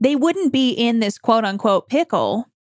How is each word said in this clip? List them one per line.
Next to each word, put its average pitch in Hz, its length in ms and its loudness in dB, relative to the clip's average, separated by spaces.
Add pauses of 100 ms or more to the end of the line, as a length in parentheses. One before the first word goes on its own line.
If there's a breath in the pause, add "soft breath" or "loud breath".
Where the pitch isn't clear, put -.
they 277 160 2
wouldn't 339 340 0
be 262 200 2
in 233 280 0
this 202 180 -2
quote 226 280 0
unquote 196 420 0
pickle 226 580 -2 (220)